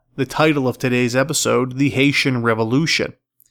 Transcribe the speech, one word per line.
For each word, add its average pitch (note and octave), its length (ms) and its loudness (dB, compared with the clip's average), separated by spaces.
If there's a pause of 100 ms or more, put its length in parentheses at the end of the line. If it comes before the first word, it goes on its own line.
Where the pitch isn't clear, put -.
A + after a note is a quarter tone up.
(160)
the C3+ 100 -2
title D3 420 0
of A#2+ 120 -4
today's B2 360 0
episode, B2+ 640 0
The C#3 140 0
Haitian C3 500 0
Revolution. A#2 720 0 (380)